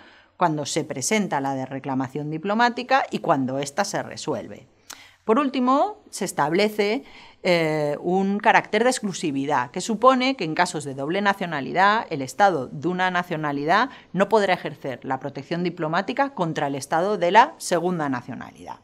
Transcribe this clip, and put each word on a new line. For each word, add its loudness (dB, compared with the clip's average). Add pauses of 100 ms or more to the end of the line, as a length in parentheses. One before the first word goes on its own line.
(420)
cuando 0
se -2
presenta -2
la -2
de -4
reclamación -4
diplomática 0
y -4
cuando 0
ésta -4
se -4
resuelve. -8 (580)
Por 4
último, 0
se -6
establece, 0 (400)
eh, 2
un 0
carácter 4
de 4
exclusividad, -2
que -8
supone 4
que -8
en -2
casos 0
de -8
doble -2
nacionalidad, 2
el -4
Estado 2
de -6
una 0
nacionalidad 0 (220)
no 2
podrá 4
ejercer -6
la -4
protección -6
diplomática -2
contra -2
el -4
Estado 0
de 2
la 6
segunda 0
nacionalidad. -10